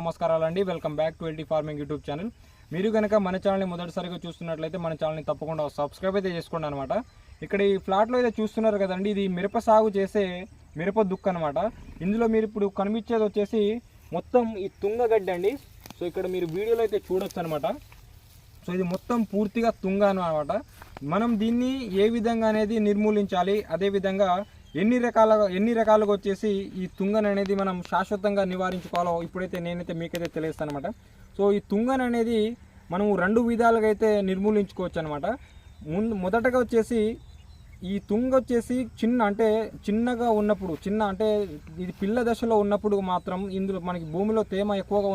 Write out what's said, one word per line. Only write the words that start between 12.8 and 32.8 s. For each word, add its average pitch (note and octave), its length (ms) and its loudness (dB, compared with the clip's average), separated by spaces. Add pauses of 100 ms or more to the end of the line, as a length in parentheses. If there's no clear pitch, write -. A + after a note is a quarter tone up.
వచ్చేసి G#3 320 0 (540)
మొత్తం A#3+ 280 2 (200)
ఈ G3 40 -4 (140)
తుంగ A3 200 0 (120)
గడ్డి G3 220 2
అండి. F#3+ 160 0 (460)
So, - 120 -8
ఇక్కడ F#3 240 -4
మీరు F3+ 220 -2
వీడియోలో A3+ 300 0
అయితే G#3 120 0 (100)
చూడొచ్చు F#3 340 -4
అనమాట. D#3 240 -4 (1000)
So, - 120 -10
ఇది F#3 160 -2
మొత్తం A#3+ 240 -2 (140)
పూర్తిగా A3 380 0 (140)
తుంగ F#3+ 180 0 (100)
అనమాట. D#3+ 400 0 (640)
మనం A3+ 160 2 (120)
దీన్ని A#3+ 300 0 (320)
ఏ - 20 6 (100)
విధంగా A3+ 360 0
అనేది G#3+ 240 0 (120)
నిర్మూలించాలి, G3+ 680 2 (200)
అదేవిధంగా G3 540 2 (520)
ఎన్ని A#3+ 240 4
రకాల, A3 260 6 (260)
ఎన్ని A3+ 240 2
రకాలుగా G#3+ 360 6
వచ్చేసి G3+ 340 0 (320)
ఈ - 20 -4 (140)
తుంగను G#3 340 2
అనేది G3 280 0
మనం F#3+ 140 0 (160)
శాశ్వతంగా G3 520 0 (100)
నివారించుకోవాలో F3+ 600 -2 (140)
ఇప్పుడైతే F3+ 400 -6
నేనైతే F3 340 -6
మీకైతే E3+ 360 -6
తెలియజేస్తాను D#3 360 -4
అనమాట. C#3+ 160 -6 (480)
So, G3 80 2 (120)
ఈ G3 40 -4 (100)
తుంగను B3 380 0
అనేది A#3 320 2 (520)